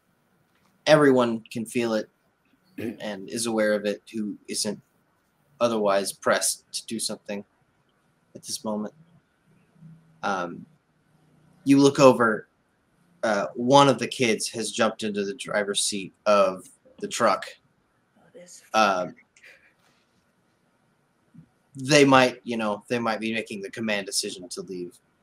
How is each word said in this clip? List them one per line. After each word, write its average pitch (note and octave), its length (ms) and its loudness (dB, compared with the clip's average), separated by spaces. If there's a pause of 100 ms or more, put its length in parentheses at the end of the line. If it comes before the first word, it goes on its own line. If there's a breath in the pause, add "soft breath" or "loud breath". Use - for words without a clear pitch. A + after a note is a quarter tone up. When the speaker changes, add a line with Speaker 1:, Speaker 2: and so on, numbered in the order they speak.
(880)
Speaker 1:
everyone B2+ 640 4
can A2+ 140 -8
feel A#2 300 -2
it G#2+ 120 -4 (720)
and G#2 520 -10
is A#2 180 -6
aware G#2+ 260 0
of G#2 120 -2
it G2+ 180 -4 (100)
who G#2 240 -8 (100)
isn't G#2 320 -6 (800)
otherwise G#2 540 0
pressed - 580 -2
to - 140 -12
do A2+ 140 -8
something G2+ 440 -10 (920)
at - 80 -20
this - 200 -12
moment. G#2+ 300 -8 (1300)
Um, F2+ 440 -6 (1000)
you C#3 160 4
look C#3 200 4
over, A#2 480 6 (760)
uh, G2+ 320 0
one C3+ 340 6
of A#2+ 80 2
the A#2+ 100 -6
kids A2 420 -2
has A2 220 -6
jumped A2 300 -2
into G#2 240 -4
the G2 80 -6
driver's G2+ 480 -4
seat F#2+ 320 -6 (140)
of F#2+ 400 2 (320)
the G#2 80 -8
truck. - 380 0 (720)
Speaker 2:
Oh, - 20 -20 (120)
this - 280 -20 (120)
Speaker 1:
Um, G2 360 0
Speaker 2:
fucker. D#2+ 40 -16 (2500 soft breath)
Speaker 1:
they C#3 300 4
might, C3 380 4
you A#2 140 -6
know, G#2 300 -4
they B2 120 -2
might A2+ 200 -4
be A2 140 -4
making G#2+ 280 -8
the G2 100 -12
command G#2+ 340 -4
decision F#2+ 440 -8
to - 120 -12
leave F2 360 -12 (260)